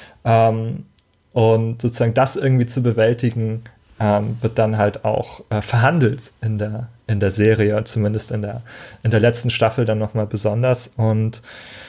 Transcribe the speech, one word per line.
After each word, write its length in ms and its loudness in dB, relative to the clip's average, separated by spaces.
Ähm, 640 2
und 480 2
sozusagen 320 0
das 220 2
irgendwie 320 2
zu 160 -2
bewältigen, 800 0
ähm, 420 0
wird 180 -2
dann 180 2
halt 260 0
auch, 460 -4
äh, 120 -2
verhandelt 720 0
in 160 -2
der, 300 -6
in 120 0
der 120 0
Serie, 540 2
zumindest 460 -4
in 100 -4
der, 200 -8
in 80 0
der 80 4
letzten 300 2
Staffel 360 0
dann 140 0
nochmal 280 -2
besonders. 680 -2
Und, 460 0